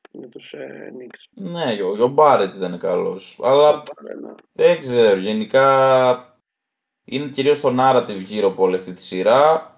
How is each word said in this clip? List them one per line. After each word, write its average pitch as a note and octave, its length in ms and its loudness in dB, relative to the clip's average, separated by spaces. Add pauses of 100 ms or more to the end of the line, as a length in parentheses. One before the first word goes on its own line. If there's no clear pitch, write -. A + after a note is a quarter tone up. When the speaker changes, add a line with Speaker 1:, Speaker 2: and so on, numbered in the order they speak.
(120)
Speaker 1:
με - 140 -20
τους, - 260 -20
ε, C#3+ 460 -16
Knicks. B2 360 -20
Speaker 2:
Ναι, E3 480 -6
ο, G#2 220 -2
ο C3 40 4
Μπάρετ C3 460 2
ήταν F2+ 240 -8
καλός, F2+ 640 -6
αλλά C#3+ 260 4
Speaker 1:
Ο D3 140 0 (200)
Μπάρετ, - 180 -16
ναι. - 140 -18 (180)
Speaker 2:
δεν E3 280 2
ξέρω, A#2 380 2
γενικά B2+ 1200 2 (680)
είναι C#3 240 -8
κυρίως C#3+ 320 0
το B2+ 180 0
narrative A#2+ 460 0
γύρω G2+ 240 -2
από F#2+ 140 -4
όλη F#2 140 2
αυτή F#2 160 -8
τη F2+ 100 -20
σειρά. B2+ 760 0